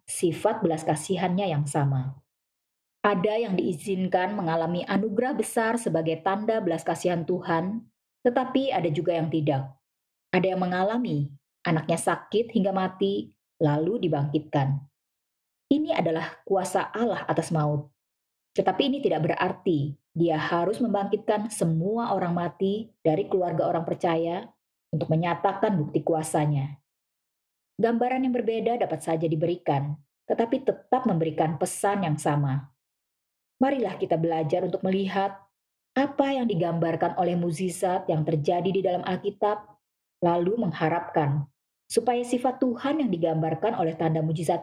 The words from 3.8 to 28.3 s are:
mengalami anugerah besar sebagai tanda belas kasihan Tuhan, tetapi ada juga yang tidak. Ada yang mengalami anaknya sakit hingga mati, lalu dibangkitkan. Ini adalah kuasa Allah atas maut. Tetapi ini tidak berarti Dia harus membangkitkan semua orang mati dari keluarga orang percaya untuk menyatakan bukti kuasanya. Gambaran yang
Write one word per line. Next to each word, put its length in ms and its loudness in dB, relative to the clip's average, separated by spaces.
mengalami 480 0
anugerah 480 0
besar 480 0
sebagai 400 -2
tanda 400 0
belas 240 -2
kasihan 400 0
Tuhan, 560 -2
tetapi 480 2
ada 240 0
juga 240 0
yang 160 -2
tidak. 400 0
Ada 240 2
yang 80 -2
mengalami 720 0
anaknya 340 2
sakit 540 0
hingga 180 2
mati, 640 -2
lalu 480 2
dibangkitkan. 720 0
Ini 240 0
adalah 480 -2
kuasa 500 0
Allah 320 -2
atas 240 -2
maut. 400 0
Tetapi 320 4
ini 160 0
tidak 240 2
berarti 720 0
Dia 240 4
harus 420 0
membangkitkan 720 0
semua 640 0
orang 180 0
mati 560 -2
dari 240 2
keluarga 400 0
orang 160 0
percaya 600 -2
untuk 240 -2
menyatakan 640 0
bukti 240 0
kuasanya. 800 0
Gambaran 480 2
yang 80 0